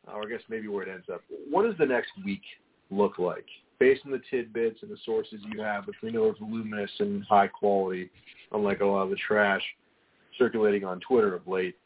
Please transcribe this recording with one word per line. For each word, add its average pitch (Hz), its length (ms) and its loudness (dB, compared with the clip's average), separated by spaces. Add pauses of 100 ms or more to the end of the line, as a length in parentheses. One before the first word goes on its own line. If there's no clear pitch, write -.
(140)
or 104 100 -8
I 107 60 -10
guess 113 180 -8
maybe 110 200 -8
where 101 160 -6
it 95 100 -10
ends 92 180 -16
up. 87 100 -8 (280)
What 175 140 2
does 220 160 -2
the 143 80 2
next 123 240 -2 (120)
week 98 180 -6 (500)
look 98 280 0
like, 90 260 -4 (340)
based 131 260 6
on 139 60 -8
the 131 180 -4
tidbits 113 520 -4
and 104 100 -16
the 101 140 -12
sources 110 340 -4 (140)
you 107 80 -8
have, 101 260 -4
which 101 160 -2
we 113 80 -6
know 110 180 4
are 104 40 0
voluminous 107 680 -6
and 101 240 0
high 101 240 6
quality, 95 640 0 (420)
unlike 101 300 0
a 101 40 4
lot 98 180 4
of 95 60 -2
the 98 60 0
trash 101 460 2 (760)
circulating 107 460 4
on 92 160 -6
Twitter 107 340 4
of 87 140 -8
late? 92 380 -2